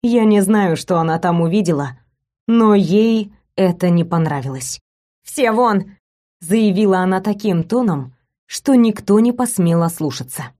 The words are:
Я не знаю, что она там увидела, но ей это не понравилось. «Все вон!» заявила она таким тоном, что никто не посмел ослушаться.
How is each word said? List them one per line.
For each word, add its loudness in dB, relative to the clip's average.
Я 2
не 4
знаю, 2
что -4
она -2
там 0
увидела, -2
но 4
ей 2
это 0
не 2
понравилось. -6
«Все -2
вон!» 0
заявила 0
она 0
таким -2
тоном, -2
что 0
никто 2
не 2
посмел 0
ослушаться. -6